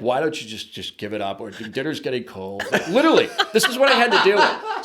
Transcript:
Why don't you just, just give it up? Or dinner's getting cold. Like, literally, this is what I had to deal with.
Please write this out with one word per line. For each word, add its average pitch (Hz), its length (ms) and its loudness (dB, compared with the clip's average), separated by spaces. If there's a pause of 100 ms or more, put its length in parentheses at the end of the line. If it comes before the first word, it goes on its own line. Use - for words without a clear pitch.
Why 123 200 0
don't 156 200 -2
you 113 80 -14
just, 104 240 -14
just - 260 -12
give 104 140 -8
it 107 80 -6
up? 98 200 -6
Or 110 100 -10
dinner's 127 500 -6
getting 123 240 -4
cold. 98 460 -10
Like, - 180 -2
literally, 233 400 4 (240)
this 220 120 4
is 254 140 0
what 269 120 4
I - 40 6
had 240 180 4
to 294 100 4
deal 208 140 4
with. - 480 0